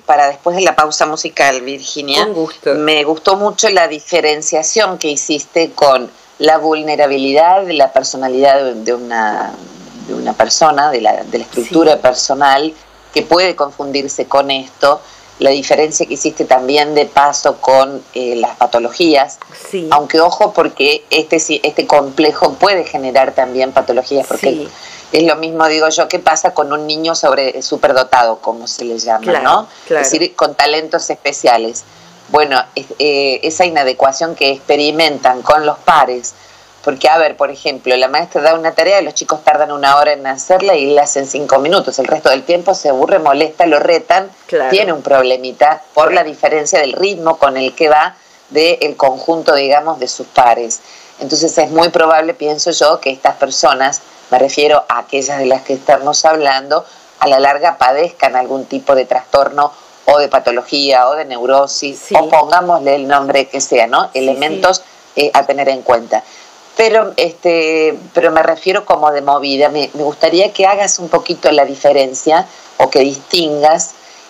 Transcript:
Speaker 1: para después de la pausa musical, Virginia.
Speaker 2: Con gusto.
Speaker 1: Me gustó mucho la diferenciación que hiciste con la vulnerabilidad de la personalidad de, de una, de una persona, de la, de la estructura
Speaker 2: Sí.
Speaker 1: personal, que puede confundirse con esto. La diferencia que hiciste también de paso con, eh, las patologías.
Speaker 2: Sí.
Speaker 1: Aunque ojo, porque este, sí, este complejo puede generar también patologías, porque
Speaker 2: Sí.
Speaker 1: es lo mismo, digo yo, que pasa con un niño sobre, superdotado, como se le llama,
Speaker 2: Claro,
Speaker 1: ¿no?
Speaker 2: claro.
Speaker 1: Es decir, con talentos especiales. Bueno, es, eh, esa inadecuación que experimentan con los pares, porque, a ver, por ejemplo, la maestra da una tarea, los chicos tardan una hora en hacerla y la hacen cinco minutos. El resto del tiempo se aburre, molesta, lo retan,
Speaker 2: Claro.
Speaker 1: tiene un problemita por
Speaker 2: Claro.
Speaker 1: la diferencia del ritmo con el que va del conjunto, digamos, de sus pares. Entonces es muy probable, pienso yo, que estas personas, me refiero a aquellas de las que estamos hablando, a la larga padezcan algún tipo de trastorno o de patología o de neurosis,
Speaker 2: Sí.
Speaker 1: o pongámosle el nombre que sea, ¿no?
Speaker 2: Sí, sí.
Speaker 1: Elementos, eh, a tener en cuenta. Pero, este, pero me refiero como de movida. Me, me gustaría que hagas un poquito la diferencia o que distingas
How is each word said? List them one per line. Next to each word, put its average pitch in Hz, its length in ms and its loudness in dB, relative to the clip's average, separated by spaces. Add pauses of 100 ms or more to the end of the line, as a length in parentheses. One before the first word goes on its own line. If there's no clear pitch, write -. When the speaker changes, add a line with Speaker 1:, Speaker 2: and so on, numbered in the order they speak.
Speaker 1:
para 143 240 4
después 170 280 -4
de 190 60 -2
la 165 120 2
pausa 151 320 -2
musical, 151 540 -2
Virginia. 139 640 -4
Speaker 2:
Con 214 100 -6
gusto. 160 400 -4
Speaker 1:
Me 151 300 0
gustó 160 320 0
mucho 208 340 -2
la 180 160 2
diferenciación 156 1120 -2
que 160 100 -4
hiciste 151 640 -4
con 131 380 2 (280)
la 156 200 2
vulnerabilidad 151 1040 2
de 175 120 -4
la 139 180 2
personalidad 135 720 2
de, 123 100 -4
de 113 200 -4
una, 113 580 -4 (560)
de 110 60 -8
una 123 180 -6
persona, 151 580 0
de 123 120 -2
la, 104 200 0
de - 160 -6
la 117 60 -8
estructura 156 500 2
Speaker 2:
Sí. - 80 -4
Speaker 1:
personal, 139 720 0 (400)
que 151 80 -2
puede 175 320 0
confundirse 139 720 -6
con 139 240 0
esto. 139 500 -2 (380)
La 135 120 2
diferencia 147 560 0
que 131 80 -8
hiciste 151 300 -4
también 143 520 0
de 143 100 2
paso 143 540 0
con, 135 420 2 (100)
eh, 123 240 -4
las 113 200 -4
patologías. 135 840 0 (320)
Speaker 2:
Sí. 175 220 -8
Speaker 1:
Aunque 147 280 2
ojo, 175 320 2
porque 151 580 -2
este, 156 280 0
sí, 151 240 -4
este 147 240 -2
complejo 147 680 0
puede 185 300 0
generar 131 480 -2
también 131 400 -2
patologías, 131 540 0
porque - 240 -4
Speaker 2:
Sí. - 180 -6 (440)
Speaker 1:
es 156 120 2
lo 156 120 2
mismo, 160 320 -2
digo 156 200 2
yo, 160 200 0
que 180 100 -4
pasa 170 340 0
con 143 220 -2
un 151 120 -4
niño 160 280 -4
sobre, 135 480 0
superdotado, 127 760 0
como 113 260 -6
se - 180 -10
le 117 140 -6
llama, 113 260 -4
Speaker 2:
Claro, 165 200 -2
Speaker 1:
¿no? 185 240 2 (200)
Speaker 2:
claro. 151 160 0
Speaker 1:
Es 131 60 -2
decir, - 260 -2
con 151 180 0
talentos 156 540 -2
especiales. 120 760 -2 (440)
Bueno, 143 340 0 (120)
es, 139 100 -8 (140)
eh, 139 440 0
esa 160 220 0
inadecuación 147 720 -2
que 139 160 0
experimentan 147 880 0
con 151 260 2
los 147 120 -2
pares, 127 560 0 (500)
porque, 143 260 0
a 165 80 4
ver, 151 180 0
por 139 140 -2
ejemplo, 131 460 -4
la 131 120 2
maestra 160 320 -2
da 160 140 4
una 160 180 -2
tarea, 180 300 2
los 151 100 -6
chicos 151 320 -6
tardan 151 260 2
una 143 260 2
hora 147 180 4
en 139 120 -8
hacerla 185 500 0
y 143 180 0
la 147 80 6
hacen 139 240 -2
cinco 135 320 0
minutos. 156 400 -2
El 127 80 0
resto 147 240 0
del 131 140 0
tiempo 175 280 0
se - 160 -2
aburre, 147 300 2
molesta, 156 480 2
lo 151 140 4
retan, 175 500 0 (160)
Speaker 2:
Claro. 143 240 -2
Speaker 1:
tiene 190 220 0
un 143 100 -8
problemita 131 800 0 (100)
por 151 160 2
Speaker 2:
Claro. 175 60 0
Speaker 1:
la 175 100 2
diferencia 151 540 -2
del 139 160 -2
ritmo 165 420 -2
con 135 220 0
el 131 160 -4
que 156 160 0
va 151 240 2 (340)
del 151 480 0
conjunto, 151 600 0
digamos, 147 420 0
de 123 100 -6
sus - 200 -10
pares. 117 520 2 (380)
Entonces 156 400 -4
es 147 120 0
muy 165 200 2
probable, 160 420 0
pienso 151 380 -4
yo, 156 300 2
que 135 100 -4
estas 139 260 -2
personas, 135 640 0 (300)
me 127 80 4
refiero 147 500 2
a 117 120 0
aquellas 139 380 -6
de 135 80 -2
las 131 160 0
que 139 120 -4
estamos 139 500 0
hablando, 143 640 0 (320)
a 143 80 0
la 135 140 4
larga 143 360 2
padezcan 139 600 0
algún 127 280 -4
tipo 135 300 -2
de 131 100 2
trastorno 139 640 0 (360)
o 143 120 6
de 143 100 0
patología 131 800 0
o 143 60 0
de 151 120 -6
neurosis, 135 720 -2 (100)
Speaker 2:
Sí. 202 100 -4
Speaker 1:
o 156 120 2
pongámosle 160 640 2
el 139 120 -2
nombre 139 420 0
que 139 120 -6
sea, 123 260 2
¿no? 143 180 0
Speaker 2:
Sí, - 100 -10
sí. 131 60 -4
Speaker 1:
Elementos, 156 600 -2 (340)
eh, 143 180 0
a 139 100 4
tener 139 240 -2
en 131 140 -2
cuenta. 117 420 -2 (520)
Pero, 220 400 2
este, 160 800 0 (160)
pero 170 160 2
me - 120 2
refiero 185 440 -2
como 156 240 2
de 143 120 -2
movida. 143 460 0
Me, 143 260 -4
me 147 80 -6
gustaría 165 500 0
que 190 140 0
hagas 196 320 0
un 175 100 -10
poquito 165 420 0
la 147 140 4
diferencia 139 800 0 (320)
o 135 100 2
que 147 120 2
distingas 151 880 0 (400)